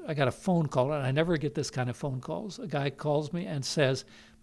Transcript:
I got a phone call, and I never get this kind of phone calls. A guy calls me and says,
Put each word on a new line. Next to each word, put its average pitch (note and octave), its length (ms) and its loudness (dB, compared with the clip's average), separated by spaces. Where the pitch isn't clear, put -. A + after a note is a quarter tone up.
I E3 80 -2
got C#3+ 120 4
a A#2 40 2
phone E3+ 360 2
call, C3+ 260 2
and C#3+ 120 -2
I B2+ 60 2
never E3 260 4
get D3 160 -2
this D3 160 -2
kind B2 220 -2
of A#2 60 -6
phone C3 240 -4
calls. E3 380 -8
A B3+ 80 -10
guy C#3+ 220 0
calls D3 440 -2
me F3 120 -4
and D3 180 -4
says, C3+ 400 2